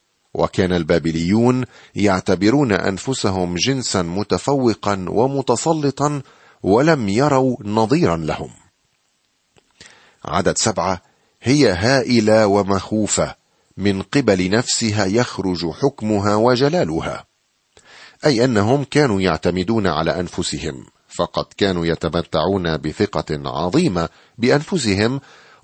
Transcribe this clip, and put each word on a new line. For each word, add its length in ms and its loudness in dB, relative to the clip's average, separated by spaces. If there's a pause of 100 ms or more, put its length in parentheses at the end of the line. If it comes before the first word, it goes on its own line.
(340)
وكان 380 0
البابليون 920 2 (300)
يعتبرون 800 2
أنفسهم 800 -2
جنسا 480 -2
متفوقا 1040 -2
ومتسلطا، 1160 -2 (400)
ولم 460 2
يروا 560 2
نظيرا 520 2
لهم. 340 -6 (1700)
عدد 340 0
سبعة: 440 -2 (400)
"هي 300 4
هائلة 760 2
ومخوفة، 880 0 (420)
من 260 -2
قبل 480 0
نفسها 540 0
يخرج 640 -2
حكمها 640 0
وجلالها"، 920 0 (1000)
أي 180 4
أنهم 400 2
كانوا 360 2
يعتمدون 640 0
على 340 -2
أنفسهم، 640 -6 (220)
فقد 360 -4 (120)
كانوا 300 0
يتمتعون 920 -2
بثقة 540 -2
عظيمة 800 -2 (300)
بأنفسهم، 800 0 (440)